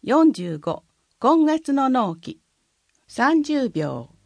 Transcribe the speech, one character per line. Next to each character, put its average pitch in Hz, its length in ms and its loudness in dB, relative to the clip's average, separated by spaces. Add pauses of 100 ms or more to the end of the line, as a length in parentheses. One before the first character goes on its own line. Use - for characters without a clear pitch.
四 311 320 4
十 175 240 -8
五、 156 260 -8 (360)
今 311 260 4
月 311 260 -2
の 277 180 0
納 226 260 0
期。 - 260 -16 (680)
三 294 360 0
十 285 260 -2
秒。 139 400 -8 (160)